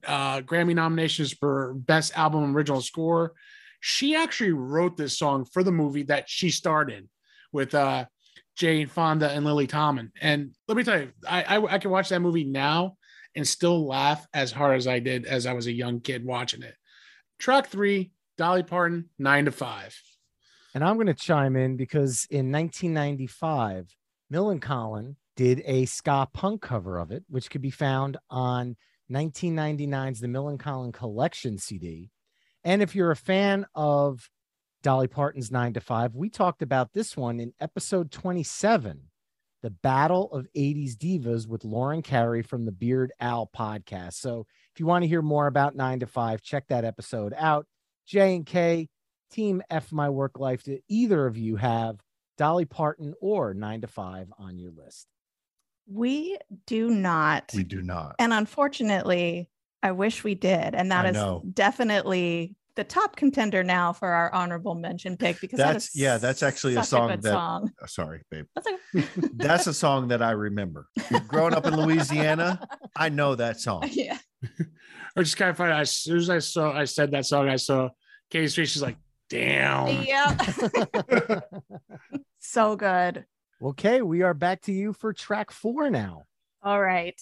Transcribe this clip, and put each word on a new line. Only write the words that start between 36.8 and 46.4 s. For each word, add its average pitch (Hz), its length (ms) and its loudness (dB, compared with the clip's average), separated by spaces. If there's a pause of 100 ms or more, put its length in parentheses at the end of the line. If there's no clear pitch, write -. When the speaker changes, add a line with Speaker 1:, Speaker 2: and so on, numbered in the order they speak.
Speaker 2:
this 214 220 -6
one 120 240 -4
in 117 220 -10
episode 175 500 -4
twenty-seven, 175 880 -2 (640)
The 117 60 -6
Battle 147 640 2
of 135 120 -6 (100)
eighties 143 420 -2
Divas 120 500 -2
with 110 160 -8
Lauren 131 380 -2
Carey 117 400 0
from 117 240 -6
the 110 80 -4
Beard 127 480 0
Owl 120 340 -4
podcast. 101 600 -8
So 117 300 -8 (280)
if - 80 -20
you 160 60 -2
wanna 175 180 4
hear 165 160 2
more 147 260 2
about 143 280 2
Nine 131 260 -2
to 123 40 -4
Five, 113 360 -2